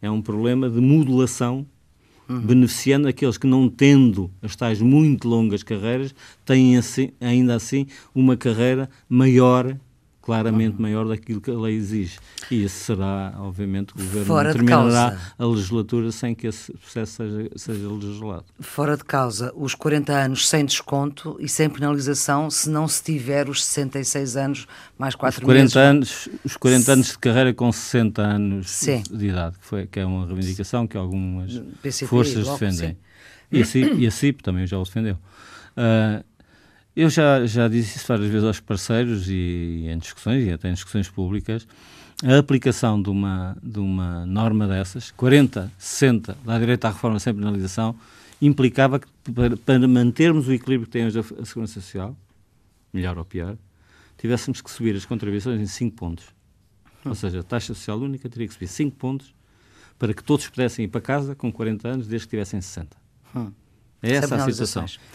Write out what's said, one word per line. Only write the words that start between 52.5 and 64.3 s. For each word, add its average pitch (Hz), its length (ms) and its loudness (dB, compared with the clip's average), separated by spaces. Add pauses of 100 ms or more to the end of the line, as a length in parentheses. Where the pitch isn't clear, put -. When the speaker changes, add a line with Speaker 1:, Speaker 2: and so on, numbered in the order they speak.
Speaker 1:
melhor 90 240 -4
ou 85 80 -10
pior, 92 320 -10 (580)
tivéssemos 120 460 -4
que - 80 -20
subir 110 260 -2
as 98 80 -8
contribuições 104 560 -6
em 104 60 -6
cinco 113 300 -8
pontos. 85 280 -10 (800)
Ou 131 100 -8
seja, 92 260 -8
a - 20 -10
taxa 117 320 -8
social 107 240 -10
única 135 320 -8
teria 117 180 -10
que - 60 -20
subir 90 140 -12
cinco 143 280 -4
pontos 135 380 -8 (640)
para 107 160 -2
que - 100 -20
todos 147 240 0
pudessem 120 380 -2
ir - 20 -4
para 113 140 -8
casa 139 320 -4
com 123 180 -6
quarenta 110 360 -6
anos, 127 200 -6
desde 110 180 -8
que - 40 -20
tivessem 104 320 -6
sessenta. - 340 -14 (380)
Speaker 2:
Hum. 113 180 -10 (500)
Speaker 1:
É 117 100 0
essa 143 160 0
Speaker 2:
Sem 131 80 -2